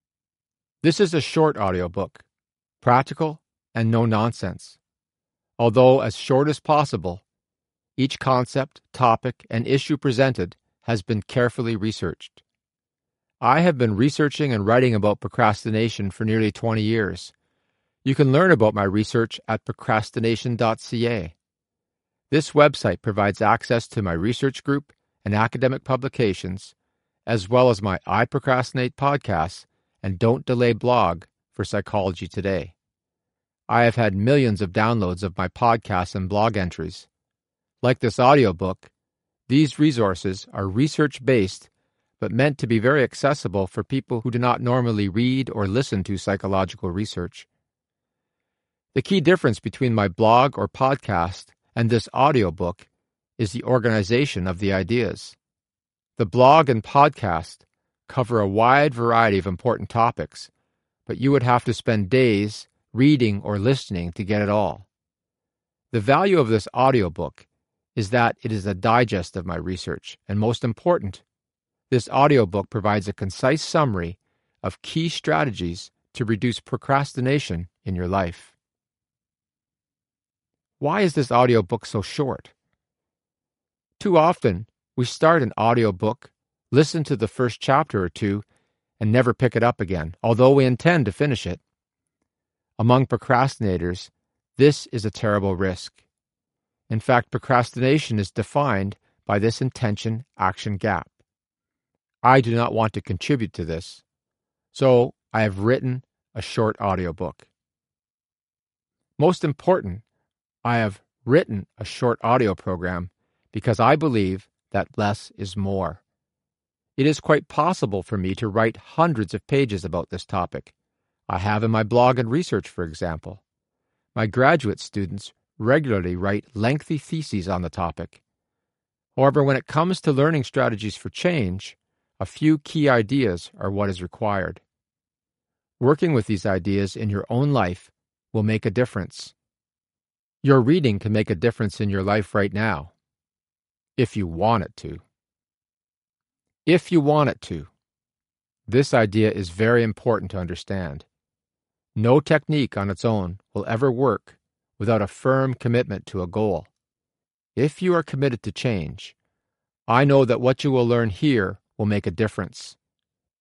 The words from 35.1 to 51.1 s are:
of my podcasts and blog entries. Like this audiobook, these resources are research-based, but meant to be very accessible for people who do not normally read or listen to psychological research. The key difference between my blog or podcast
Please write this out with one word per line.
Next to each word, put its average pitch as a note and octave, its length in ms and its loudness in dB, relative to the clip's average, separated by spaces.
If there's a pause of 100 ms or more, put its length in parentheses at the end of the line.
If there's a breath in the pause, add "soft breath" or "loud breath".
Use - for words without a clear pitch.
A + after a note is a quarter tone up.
of F2+ 140 -6
my F#2 120 -2
podcasts G#2+ 640 -2
and F#2+ 140 -6
blog G#2 280 0
entries. F2 500 -8 (760)
Like B2+ 180 2
this A#2 180 -4
audiobook, A2+ 720 4 (600)
these C#3 300 2
resources G#2 760 0
are G2 140 -6
research-based, B2 1000 0 (520)
but G#2+ 120 -6
meant C#3 260 0
to C3 80 -6
be A2+ 120 2
very C3 240 2
accessible G#2 640 -2
for - 180 -8
people B2 380 -6
who B2 80 -6
do A#2+ 80 -2
not A#2+ 220 0
normally A#2+ 480 0
read B2 420 -2
or G#2 160 -4
listen G2+ 380 -2
to G2 120 -6
psychological F#2+ 720 -4
research. F2+ 560 -8 (1500)
The C3 80 -2
key F#3+ 180 0
difference D3 400 2
between A#2+ 340 -2
my G2+ 140 2
blog A2+ 500 4
or G2+ 80 -2
podcast G#2 800 -2 (300)